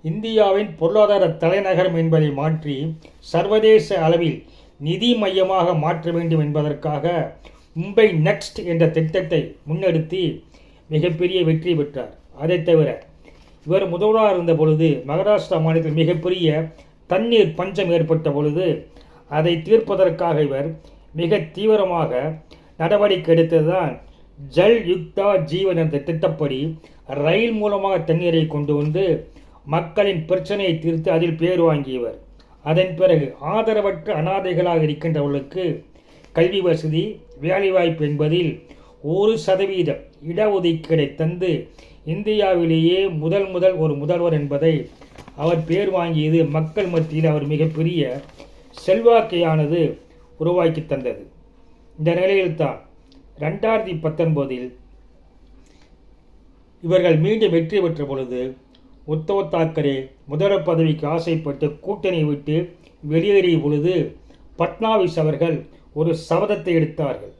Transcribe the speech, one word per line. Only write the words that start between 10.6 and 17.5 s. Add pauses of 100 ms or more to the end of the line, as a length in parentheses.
மிகப்பெரிய
வெற்றி
பெற்றார். (240)
அதை
தவிர (760)
இவர்
முதல்வராக
இருந்த
பொழுது (160)
மகாராஷ்டிரா
மாநிலத்தில்
மிகப்பெரிய (480)
தண்ணீர்